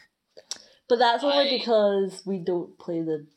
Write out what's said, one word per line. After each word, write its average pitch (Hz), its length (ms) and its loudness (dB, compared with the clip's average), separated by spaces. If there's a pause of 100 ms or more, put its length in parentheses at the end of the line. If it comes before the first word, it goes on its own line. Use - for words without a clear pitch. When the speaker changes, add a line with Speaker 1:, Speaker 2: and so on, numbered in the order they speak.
(920)
Speaker 1:
But 240 80 4
that's 240 260 2
only 285 240 2
Speaker 2:
I 254 100 0
Speaker 1:
because 202 680 0
we 196 100 -4
don't 175 420 -4
play 170 220 -6
the 156 260 -6 (100)